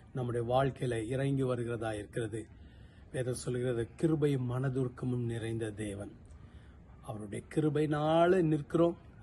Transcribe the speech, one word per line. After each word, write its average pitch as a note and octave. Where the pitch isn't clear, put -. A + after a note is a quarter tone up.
நம்முடைய A#2+
வாழ்க்கையில B2
இறங்கி C3+
வருகிறதா A#2
இருக்கிறது. G#2
வேதம் B2+
சொல்கிறது, B2
கிருபையும் D3
மனதுருக்கமும் B2+
நிறைந்த A2+
தேவன். G2+
அவருடைய G#2+
கிருபையினால D#3
நிற்கிறோம், D#3+